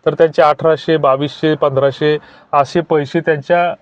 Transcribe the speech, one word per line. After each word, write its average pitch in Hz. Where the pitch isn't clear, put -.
तर 151
त्यांचे 160
अठराशे, 160
बावीसशे, 143
पंधराशे 147
असे 143
पैसे 156
त्यांच्या, 170